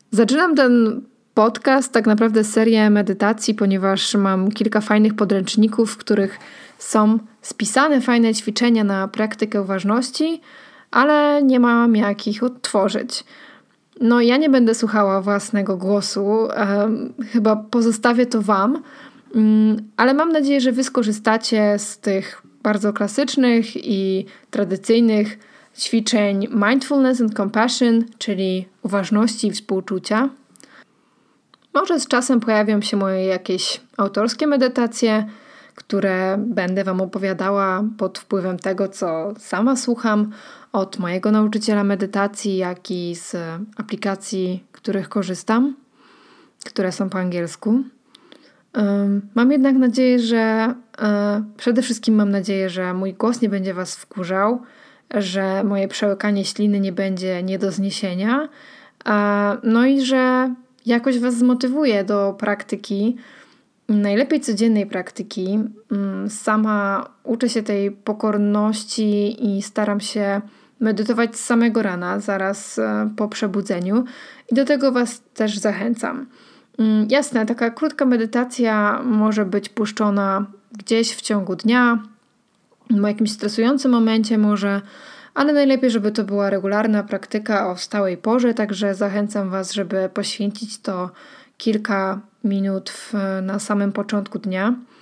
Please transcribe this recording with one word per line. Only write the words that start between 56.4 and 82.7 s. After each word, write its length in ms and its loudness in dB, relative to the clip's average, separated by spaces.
śliny 360 0
nie 120 -2
będzie 500 -4
nie 160 -4
do 140 -2
zniesienia, 760 -2
e, 560 2
no 240 4
i 140 4
że 540 2
jakoś 320 2
was 160 0
zmotywuje 720 2
do 340 0
praktyki, 760 -2
najlepiej 520 2
codziennej 460 2
praktyki. 720 -6
Mm, 380 -4
sama 760 0
uczę 240 -2
się 140 -2
tej 280 -2
pokorności 1500 -2
i 160 -2
staram 380 -2
się 400 -4
medytować 560 0
z 80 -8
samego 380 2
rana, 380 -4
zaraz, 580 -4
e, 380 -2
po 120 -2
przebudzeniu 760 -2
i 20 2
do 100 4
tego 280 2
was 300 -2
też 240 -2
zachęcam. 680 -4
Mm, 320 2
jasne, 360 0
taka 240 -2
krótka 340 -2
medytacja 1000 0
może 400 2
być 240 -4
puszczona 800 -2
gdzieś 420 -2
w 60 -14
ciągu 360 -4
dnia, 460 2